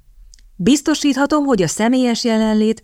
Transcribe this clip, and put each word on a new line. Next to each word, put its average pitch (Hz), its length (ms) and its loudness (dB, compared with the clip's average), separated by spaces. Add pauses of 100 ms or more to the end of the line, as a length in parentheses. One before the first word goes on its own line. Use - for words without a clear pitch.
(560)
„Biztosíthatom, 285 920 0
hogy 247 160 2
a 170 60 0
személyes 240 560 0
jelenlét 220 600 0